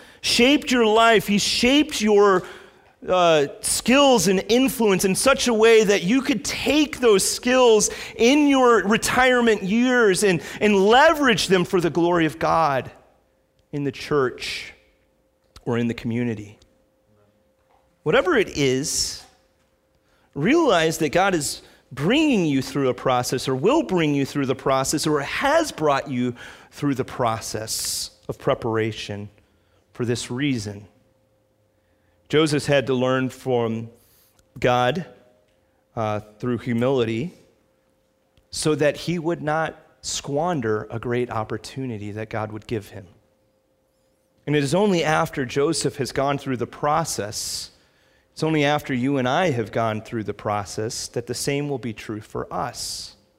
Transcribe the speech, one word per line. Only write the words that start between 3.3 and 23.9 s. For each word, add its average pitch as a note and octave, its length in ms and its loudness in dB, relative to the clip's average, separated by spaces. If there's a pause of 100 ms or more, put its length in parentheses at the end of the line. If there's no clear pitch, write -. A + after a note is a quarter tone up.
skills B3 680 4
and F#3+ 200 0
influence A3 560 2
in F#3+ 120 0
such C4+ 320 2
a A#3+ 40 2
way A3 300 6
that F#3+ 220 2
you A#3+ 180 2
could C4+ 220 -2
take D4 560 -2
those G#3+ 280 4
skills B3 640 4 (240)
in C#4+ 320 4
your B3 380 4
retirement A#3 800 2
years A3+ 580 2
and, F#3 180 2 (200)
and G3+ 260 4
leverage C4+ 640 4
them F3+ 160 4
for F#3 160 0
the E3 100 0
glory E3+ 340 2
of C#3+ 140 -4
God D#3 540 0 (800)
in C#3+ 100 -4
the C#3 80 -2
church - 840 -4 (920)
or A#2+ 120 -2
in A#2+ 120 -2
the A2+ 60 -4
community. A2+ 600 -6 (1500)
Whatever C#4 320 2
it F3+ 200 0
is, C3+ 680 -2 (1120)
realize F3 640 2
that D3+ 120 0
God F#3 240 2
is - 280 -4 (280)
bringing G#3 560 2
you C3+ 160 0
through C3+ 280 -2
a B2 40 -2
process B2+ 540 -2
or C3 80 -2
will B3+ 260 2
bring E3 320 0